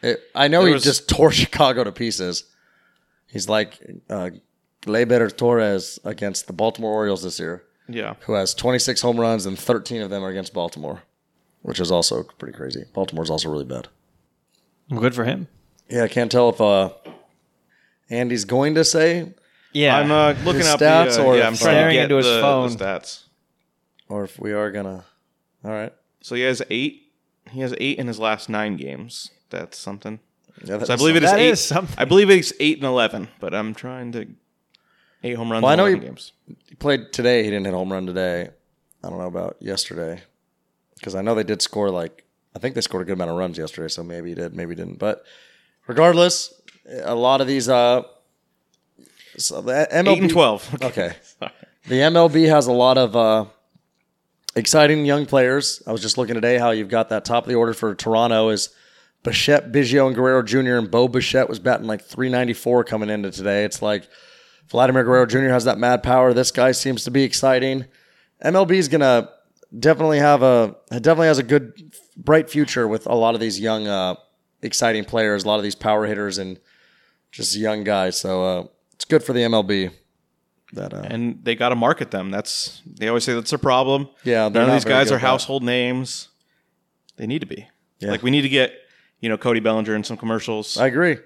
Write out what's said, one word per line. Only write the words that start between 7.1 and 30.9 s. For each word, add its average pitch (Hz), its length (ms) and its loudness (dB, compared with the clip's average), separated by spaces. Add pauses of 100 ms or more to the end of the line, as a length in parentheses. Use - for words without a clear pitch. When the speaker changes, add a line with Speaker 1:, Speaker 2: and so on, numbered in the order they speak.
Speaker 1:
this 87 180 -10
year, 87 240 -12 (240)
Speaker 2:
Yeah. 110 280 -10 (100)
Speaker 1:
who 113 80 -2
has 95 180 -2
twenty-six 123 480 -2
home 120 180 0
runs, 113 280 0
and 95 120 -8
thirteen 117 440 -4
of 98 80 -10
them 98 120 -8
are 95 60 -8
against 92 240 -10
Baltimore, 80 500 -8 (600)
which - 180 -8
is 85 100 -2
also 85 320 0
pretty - 340 -16
crazy. 65 280 -12 (100)
Baltimore's 82 360 -6
also 80 200 -4
really 73 140 -6
bad. 64 240 -12 (1000)
Speaker 3:
Well, 135 120 -6
good 175 160 2
for 233 80 -2
him. 185 240 -6 (400)
Speaker 1:
Yeah, 120 160 0
I 110 40 0
can't 120 220 -2
tell 120 200 4
if, - 100 -4
uh, 98 300 4 (1200)
Andy's 120 340 -2
going 131 320 0
to 160 80 4
say 170 500 0 (380)
Speaker 3:
Yeah. 143 260 2
Speaker 2:
I'm, 147 120 2
uh, 151 240 4 (100)
looking 160 160 0
Speaker 1:
his 160 80 2
Speaker 2:
up 147 100 2
the, 147 80 4
Speaker 1:
stats 156 320 6
Speaker 2:
uh, 139 60 4
Speaker 1:
or 127 120 6
Speaker 2:
yeah, 117 100 4
I'm 113 80 -2
Speaker 1:
if, 113 60 -4
Speaker 2:
trying - 140 4
to 151 60 6
Speaker 3:
Staring 160 140 4
Speaker 2:
get 127 100 4
Speaker 3:
into 139 120 2
his 131 100 4
Speaker 2:
the, 120 100 4
the 113 40 2
Speaker 3:
phone. 127 300 2
Speaker 2:
stats. 98 540 -8 (840)
Speaker 1:
or 101 160 -8
if - 140 -16
we 104 140 -6
are 104 180 -4
gonna. 95 340 -10 (600)
All 104 80 -10
right. 110 200 -10 (280)
Speaker 2:
So - 160 -14
he 123 60 -2
has 131 280 -2
eight. 127 320 -6 (480)
He 127 100 -12
has 127 180 -6
eight 135 200 -4
in 131 80 -8
his 113 120 -10
last 107 300 -6
nine 107 280 -6
games. 69 540 -14 (200)
That's 87 280 -12
something. 107 420 -14 (440)
Speaker 1:
Yeah, 101 140 -8
that 120 80 -6
Speaker 2:
So - 60 -2